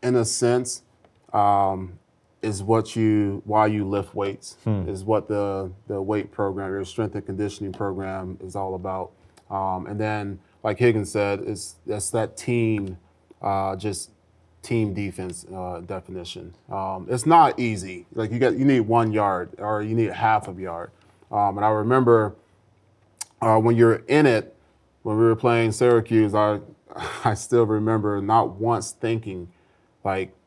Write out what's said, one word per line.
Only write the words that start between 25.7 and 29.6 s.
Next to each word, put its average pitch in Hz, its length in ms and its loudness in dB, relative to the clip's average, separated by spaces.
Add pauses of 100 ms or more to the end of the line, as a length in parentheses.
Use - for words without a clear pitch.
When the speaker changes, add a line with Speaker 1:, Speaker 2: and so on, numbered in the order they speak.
Speaker 1:
Syracuse, 113 600 4
I, 104 260 2 (300)
<laughs> - 360 -8
I 113 80 2
still 117 320 4
remember 107 560 0
not 104 340 2
once 110 360 -2
thinking 110 580 -6 (540)